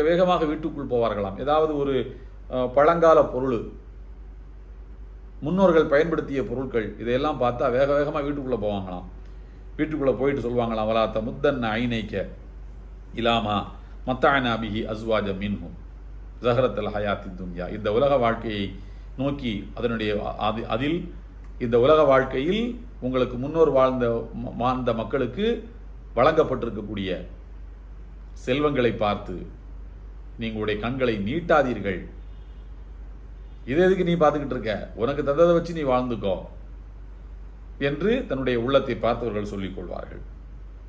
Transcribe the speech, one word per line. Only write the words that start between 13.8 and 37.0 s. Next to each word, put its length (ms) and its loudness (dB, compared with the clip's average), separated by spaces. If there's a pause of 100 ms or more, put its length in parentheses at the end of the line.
மத்தஅனா 500 2
பிஹி 280 -4
அஸ்வாஜ 480 0
மின்ஹும் 440 -4 (640)
ஜஹரத்தல் 520 2
ஹயாத்தி 440 -2
துன்யா." 340 -8
இந்த 200 -2
உலக 240 4
வாழ்க்கையை 560 0 (440)
நோக்கி 580 -4
அதனுடைய 520 0
அ-, 100 -4
அது, 320 0
அதில் 460 -2 (440)
இந்த 220 4
உலக 220 8
வாழ்க்கையில் 760 4 (200)
உங்களுக்கு 360 0
முன்னோர் 340 4
வாழ்ந்த 640 2
ம-, 200 -8
வாழ்ந்த 360 0
மக்களுக்கு 760 -2 (480)
வழங்கப்பட்டிருக்கக்கூடிய 1080 2 (1080)
செல்வங்களை 600 2
பார்த்து 540 -2 (920)
நீங்களுடைய 380 -2
கண்களை 380 0
நீட்டாதீர்கள். 920 0 (1600)
"இது 180 4
எதுக்கு 200 4
நீ 100 2
பார்த்துக்கிட்டு 360 4
இருக்க? 440 -4
உனக்கு 280 0
தந்ததை 300 6
வச்சு 200 2
நீ 100 -4
வாழ்ந்துக்கோ" 560 0 (1400)